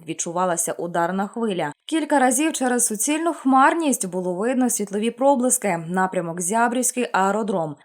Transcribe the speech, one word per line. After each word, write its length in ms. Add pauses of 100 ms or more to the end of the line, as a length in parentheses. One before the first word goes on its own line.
відчувалася 680
ударна 540
хвиля. 440 (140)
Кілька 340
разів 340
через 320
суцільну 480
хмарність 760
було 240
видно 360
світлові 420
проблиски. 800
Напрямок 520
Зябрівський 720
аеродром, 720